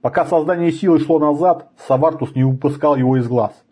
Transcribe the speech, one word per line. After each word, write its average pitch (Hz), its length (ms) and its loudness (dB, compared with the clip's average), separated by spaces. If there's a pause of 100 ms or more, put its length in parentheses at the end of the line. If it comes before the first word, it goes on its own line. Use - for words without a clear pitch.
Пока - 240 -2
создание 170 480 0
силы 165 280 2
шло 156 180 0
назад, 151 520 0 (160)
Савартус 143 480 -2
не 131 100 2
выпускал 143 520 0
его 131 220 0
из 120 100 -2
глаз. 117 240 -2 (200)